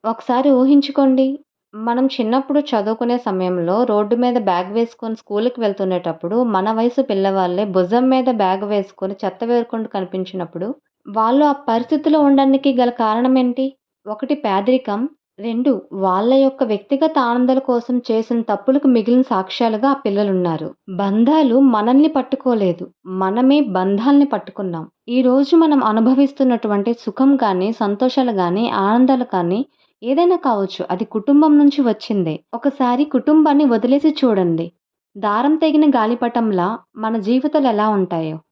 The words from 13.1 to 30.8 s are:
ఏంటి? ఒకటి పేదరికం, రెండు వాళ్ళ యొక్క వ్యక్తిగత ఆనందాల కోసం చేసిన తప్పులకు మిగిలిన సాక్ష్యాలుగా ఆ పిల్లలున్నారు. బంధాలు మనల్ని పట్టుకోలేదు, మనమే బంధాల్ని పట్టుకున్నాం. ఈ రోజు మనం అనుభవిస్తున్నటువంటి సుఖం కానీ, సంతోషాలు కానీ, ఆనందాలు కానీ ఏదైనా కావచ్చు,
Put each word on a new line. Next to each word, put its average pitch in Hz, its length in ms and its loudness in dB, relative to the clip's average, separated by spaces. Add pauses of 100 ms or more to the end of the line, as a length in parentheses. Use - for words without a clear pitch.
ఏంటి? 262 380 -2 (300)
ఒకటి 214 280 -6
పేదరికం, 233 760 -2 (300)
రెండు 233 440 -2 (100)
వాళ్ళ 196 420 0
యొక్క 269 300 2
వ్యక్తిగత 277 540 -2
ఆనందాల 254 400 0
కోసం 247 520 -2
చేసిన 226 320 -2
తప్పులకు 262 440 -2
మిగిలిన 240 360 2
సాక్ష్యాలుగా 220 680 -2
ఆ 277 40 2
పిల్లలున్నారు. 196 840 -2 (160)
బంధాలు 233 680 2
మనల్ని 254 480 4
పట్టుకోలేదు, 240 840 -2 (160)
మనమే 214 540 0
బంధాల్ని 226 640 2
పట్టుకున్నాం. 190 640 -6 (220)
ఈ 247 140 0
రోజు 269 340 2
మనం 294 280 2
అనుభవిస్తున్నటువంటి 233 1080 0
సుఖం 269 440 0
కానీ, 208 360 0
సంతోషాలు 240 600 -2
కానీ, 190 360 0
ఆనందాలు 240 560 2
కానీ 185 420 -2 (360)
ఏదైనా 339 340 2
కావచ్చు, 220 540 -4